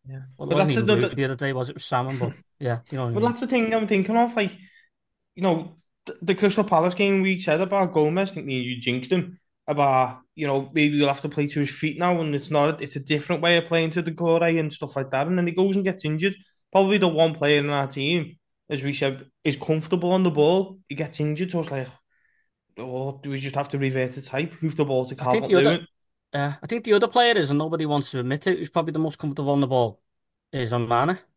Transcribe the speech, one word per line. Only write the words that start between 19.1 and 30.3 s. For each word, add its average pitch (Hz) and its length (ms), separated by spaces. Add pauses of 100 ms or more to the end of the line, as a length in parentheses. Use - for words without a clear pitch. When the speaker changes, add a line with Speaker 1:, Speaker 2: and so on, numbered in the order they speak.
Speaker 1:
is 143 140
comfortable 165 560
on 190 100
the 180 80
ball. 170 480 (100)
He 139 60
gets 147 240
injured, 151 320
so 175 100
it's 147 100
like, 135 160 (920)
"Oh, 131 440
do 143 80
we 135 100
just 135 160
have 143 140
to 143 80
revert 131 360
to 143 100
type? 156 300 (100)
Move 156 120
the 151 100
ball 127 200
to 131 140
Speaker 2:
I 139 60
think 214 200
Speaker 1:
Calvert - 40
Speaker 2:
the 202 60
other, 139 140
Speaker 1:
Lewin." 170 180 (460)
Speaker 2:
uh, 143 200 (100)
I - 40
think 226 180
the 220 80
other 202 160
player 240 280
is, 147 120
and 143 100
nobody 156 260
wants 147 260
to 135 100
admit 135 260
it, 180 100
who's 151 120
probably 165 240
the 156 60
most 160 200
comfortable 143 320
on 143 100
the 139 60
ball 123 340 (520)